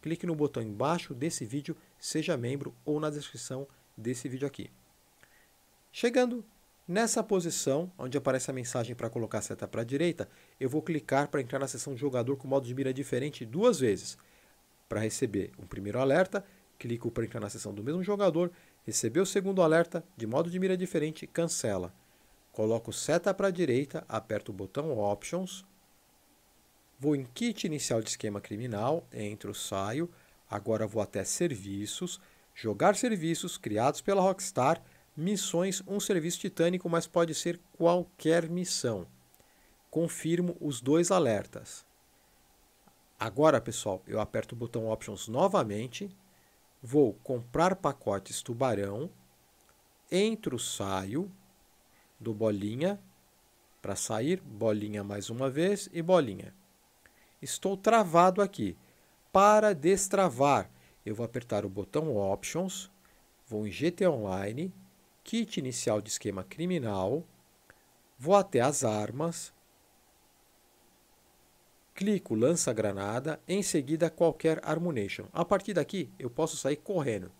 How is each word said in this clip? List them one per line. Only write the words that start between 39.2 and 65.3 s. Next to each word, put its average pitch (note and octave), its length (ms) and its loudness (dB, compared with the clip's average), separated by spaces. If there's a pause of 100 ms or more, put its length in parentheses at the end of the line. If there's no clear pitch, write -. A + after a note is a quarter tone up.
Confirmo E3+ 680 0
os C3 220 -4
dois D#3+ 300 4
alertas. - 720 0 (1300)
Agora, B2 420 4
pessoal, G2+ 460 -6
eu G#2+ 120 -2
aperto A2 360 -4
o - 20 -12
botão A2+ 320 -6
Options A2 380 -6
novamente, C3 840 0 (720)
vou B2 320 4 (100)
comprar D3+ 520 0
pacotes G#2 640 -4
tubarão, A#2 720 -2 (1000)
entro, G3+ 460 0
saio, G2+ 720 -2 (880)
dou A2+ 140 -4
bolinha A2 640 0 (840)
pra G2 140 -4
sair, B2+ 460 -2
bolinha G#2+ 600 0
mais G2+ 260 -6
uma B2+ 200 -2
vez F3+ 440 0
e E3+ 80 -4
bolinha. D#3+ 520 2 (880)
Estou - 380 -2
travado F#3 640 6
aqui. A2+ 340 -2 (560)
Para G#3 420 8
destravar, C#3+ 1000 4 (340)
eu G#2+ 80 -4
vou A2+ 100 -4
apertar A2 420 -4
o G2 40 -4
botão A2+ 480 -2
Options, G2+ 760 -2 (560)
vou G#2+ 200 -4
em F#2+ 40 -6
G C#3 200 0
T F#3 140 0
A F3+ 40 8
Online, A2 640 -2 (500)
Kit A3+ 360 -4